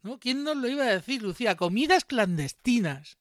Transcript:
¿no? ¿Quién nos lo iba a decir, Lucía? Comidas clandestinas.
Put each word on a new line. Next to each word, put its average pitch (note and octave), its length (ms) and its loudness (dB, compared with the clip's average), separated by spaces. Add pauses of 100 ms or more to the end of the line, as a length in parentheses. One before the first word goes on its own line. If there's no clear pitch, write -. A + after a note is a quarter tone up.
¿no? A#3 180 -12
¿Quién C4 240 -4
nos D4+ 120 -2
lo B3 120 -2
iba C#4 160 -2
a A3+ 80 2
decir, A3+ 300 -2
Lucía? G3 340 -2
Comidas B3 480 2
clandestinas. F3 1160 -2